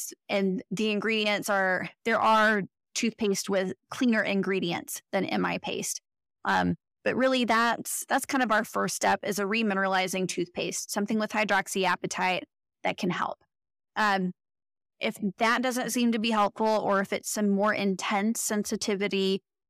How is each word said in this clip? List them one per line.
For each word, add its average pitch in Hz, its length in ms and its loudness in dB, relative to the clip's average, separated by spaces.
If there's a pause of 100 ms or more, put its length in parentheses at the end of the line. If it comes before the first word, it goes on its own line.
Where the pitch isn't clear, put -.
(300)
and 196 420 0
the 214 200 0
ingredients 208 580 0
are, 185 400 0 (160)
there 226 160 2
are 220 420 4 (320)
toothpaste 214 540 0
with 190 240 0 (180)
cleaner 226 320 2
ingredients 185 760 -2 (100)
than 190 140 0
M 190 200 0
I 175 140 -2
paste. - 420 -6 (440)
Um, 185 300 2 (280)
but - 120 0
really, 262 300 2
that's, 226 640 0
that's 262 160 0
kind 262 160 0
of 226 100 0
our 214 120 4
first 196 320 -4
step, 196 280 0
is 190 140 -4
a 202 60 -2
remineralizing 190 840 0
toothpaste, - 600 -6
something 214 300 -2
with 214 120 -2
hydroxyapatite 190 1120 0 (420)
that 185 140 -2
can 180 140 -2
help. - 320 -6 (520)
Um, 196 360 2 (680)
if - 160 -4 (220)
that 240 240 2
doesn't 240 300 -2
seem 240 220 2
to 233 60 -2
be 226 120 0
helpful, 214 340 2
or 202 360 2
if 196 120 -4
it's - 160 -6
some 208 200 0
more 202 240 4
intense 196 680 0
sensitivity, 196 1000 0 (260)